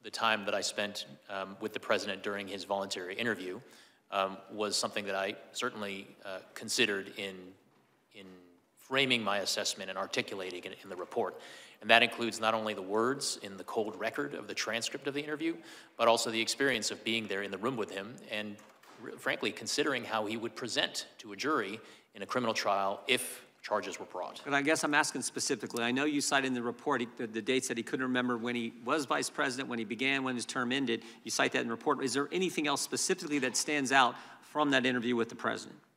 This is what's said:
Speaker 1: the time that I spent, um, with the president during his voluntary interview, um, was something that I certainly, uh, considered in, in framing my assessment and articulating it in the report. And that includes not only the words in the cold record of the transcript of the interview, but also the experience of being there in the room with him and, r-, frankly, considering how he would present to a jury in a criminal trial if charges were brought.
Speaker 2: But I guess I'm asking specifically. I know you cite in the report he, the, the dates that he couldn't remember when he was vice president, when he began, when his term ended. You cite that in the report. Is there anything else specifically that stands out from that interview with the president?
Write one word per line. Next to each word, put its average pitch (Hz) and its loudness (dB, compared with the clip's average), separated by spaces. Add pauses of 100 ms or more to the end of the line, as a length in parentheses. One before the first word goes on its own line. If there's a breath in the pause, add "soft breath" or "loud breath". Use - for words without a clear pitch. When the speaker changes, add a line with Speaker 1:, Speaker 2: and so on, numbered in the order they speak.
Speaker 1:
the 107 -12
time 110 4
that 104 0
I 101 2
spent, 104 -2 (240)
um, 98 -6
with 110 -2
the - -6
president 98 0
during 101 -4
his 95 -8
voluntary 98 -2
interview, 101 -2 (500 loud breath)
um, 98 0 (140)
was 104 0
something 107 0
that 98 -2
I 98 0 (180)
certainly, 101 -4 (180)
uh, 95 -8 (140)
considered 104 0
in, 98 -6 (800)
in 98 -18 (520)
framing 131 4
my 101 4
assessment 98 -2
and 95 -6
articulating 95 -4
it 95 -10
in 98 -16
the 90 -8
report. 90 -4 (400 loud breath)
And 107 -10
that 117 12
includes 117 0
not 110 4
only 110 0
the 98 -6
words 113 0
in 98 -12
the 90 -12
cold 107 -2
record 139 -4
of 104 -8
the 101 -8
transcript 117 -4
of 135 -4
the 143 -2
interview, 151 -4 (420 loud breath)
but 117 6
also 117 6
the 113 2
experience 117 2
of 98 -8
being 113 0
there 98 0
in 98 -4
the 98 -6
room 117 0
with 101 -2
him 98 -8 (140)
and, 107 -6 (460)
r-, - -10
frankly, - 0
considering 127 0
how 107 0
he 110 -2
would 117 -4
present - -2 (120)
to 104 -12
a 101 -8
jury 110 0 (360 loud breath)
in 104 -10
a 95 -6
criminal 117 0
trial 98 2
if - 0 (180)
charges 95 -2
were 98 -8
brought. - -8
Speaker 2:
But 143 -2
I 143 4
guess 156 2
I'm 151 0
asking 147 2
specifically. - -2
I 120 2
know 135 2
you 143 2
cite 135 4
in 131 0
the 120 0
report 120 0
he, 120 -2 (100)
the, 123 -4
the 110 -4
dates 127 2
that 117 0
he 117 -2
couldn't 131 -2
remember 123 2
when 120 0
he 117 -2 (100)
was 139 2
vice 147 0
president, 131 -2
when 120 -2
he 110 -2
began, 135 0
when 127 0
his 113 -2
term 123 0
ended. 123 2 (200 loud breath)
You 110 -6
cite 139 4
that 127 4
in 120 0
the 113 -2
report. 131 2
Is 123 2
there 143 2
anything 165 2
else 135 2
specifically 147 0
that 123 2
stands 143 2
out 135 6 (260 loud breath)
from 151 2
that 127 6
interview 123 2
with 113 2
the - -10
president? 110 -4 (180)